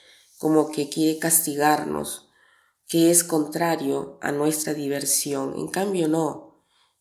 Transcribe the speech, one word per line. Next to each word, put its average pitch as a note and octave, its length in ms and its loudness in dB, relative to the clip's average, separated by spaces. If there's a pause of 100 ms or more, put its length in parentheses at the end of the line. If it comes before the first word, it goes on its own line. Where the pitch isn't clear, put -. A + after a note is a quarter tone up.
(380)
como D#3 320 2
que D3 200 -4
quiere D#3 280 0
castigarnos, D3 1120 0 (580)
que E3 220 4
es E3+ 140 4
contrario D3+ 1000 -2
a D3 120 -2
nuestra D3+ 400 0
diversión. C#3 840 -4
En D#3 120 -6
cambio, F#3 400 0
no. - 560 -2 (360)